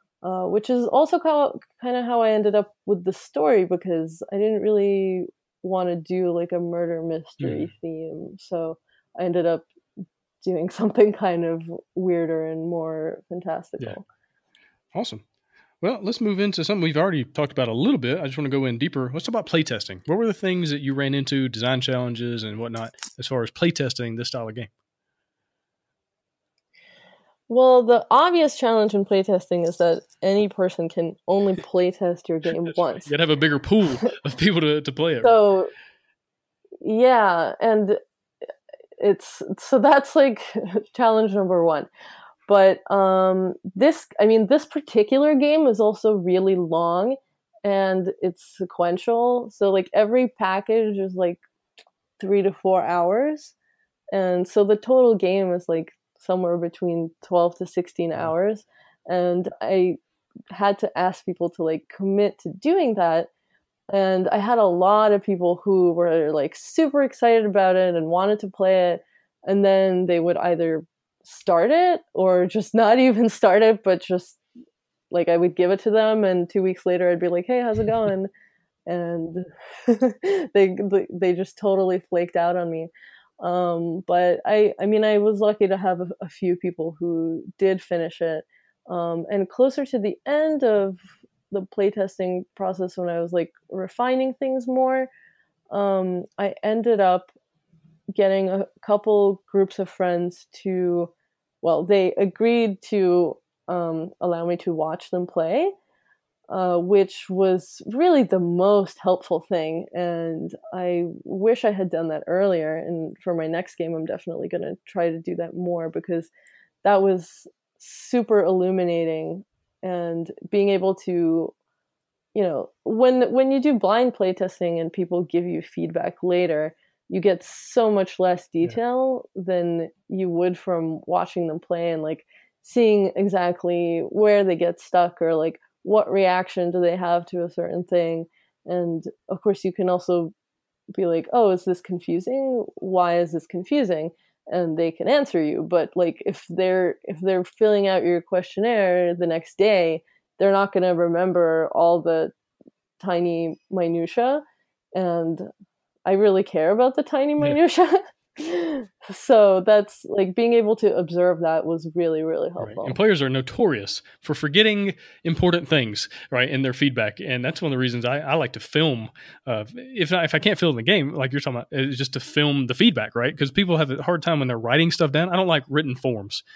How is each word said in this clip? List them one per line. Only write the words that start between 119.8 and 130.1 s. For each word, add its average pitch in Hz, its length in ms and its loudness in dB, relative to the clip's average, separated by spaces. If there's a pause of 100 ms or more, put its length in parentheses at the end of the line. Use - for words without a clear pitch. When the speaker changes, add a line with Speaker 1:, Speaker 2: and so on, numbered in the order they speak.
Speaker 1:
And 170 480 -6 (200)
being 202 200 2
able 190 240 2 (120)
to, 165 480 0 (800)
you 214 80 0
know, 151 280 -4 (140)
when, 254 480 2
when 262 200 2
you 269 80 2
do 269 180 2
blind 233 360 2
playtesting 185 640 -2
and 165 120 -6
people 175 320 -4
give 175 220 -2
you 165 160 -6
feedback 170 600 -8
later, 170 540 -2 (340)
you 185 100 -4
get 180 240 0
so - 460 -2
much 196 300 -2
less 180 280 0 (120)
Speaker 2:
Yeah. 175 100 0
Speaker 1:
detail 254 640 -2
than 175 540 -2 (180)
you 190 220 -4